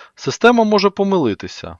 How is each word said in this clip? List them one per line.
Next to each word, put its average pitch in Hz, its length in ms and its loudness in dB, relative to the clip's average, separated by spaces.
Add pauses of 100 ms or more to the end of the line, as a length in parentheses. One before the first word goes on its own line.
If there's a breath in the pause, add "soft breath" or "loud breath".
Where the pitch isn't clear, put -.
(140 loud breath)
Система 233 500 2
може 208 260 2
помилитися, 123 880 -4